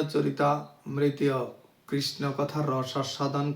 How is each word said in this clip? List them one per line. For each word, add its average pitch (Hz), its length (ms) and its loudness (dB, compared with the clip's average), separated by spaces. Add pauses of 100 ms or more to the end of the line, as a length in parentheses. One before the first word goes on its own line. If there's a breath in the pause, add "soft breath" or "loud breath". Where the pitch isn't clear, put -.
(140)
চরিতামৃতীয় 143 1200 2 (540)
কৃষ্ণ 143 320 -2 (160)
কথার 147 340 0
রস 131 200 -2 (100)
আস্বাদন 143 540 -2